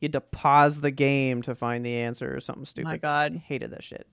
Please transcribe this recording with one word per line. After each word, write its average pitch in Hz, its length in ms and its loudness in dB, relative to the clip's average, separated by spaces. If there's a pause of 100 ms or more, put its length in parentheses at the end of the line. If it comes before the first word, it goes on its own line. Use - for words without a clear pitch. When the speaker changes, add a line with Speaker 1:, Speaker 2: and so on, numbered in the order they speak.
Speaker 1:
you 147 60 -2
had 151 60 -2
to 156 80 0
pause 147 600 4
the 143 120 0
game 135 500 2
to 123 140 -6
find 120 280 -4
the 120 120 -4
answer 123 400 -4
or 135 40 -6
something - 260 -12
stupid. - 220 -8
Speaker 2:
My 156 100 -6
God. 147 360 0 (120)
Speaker 1:
Hated - 260 -6
that - 100 -16
shit. - 300 -16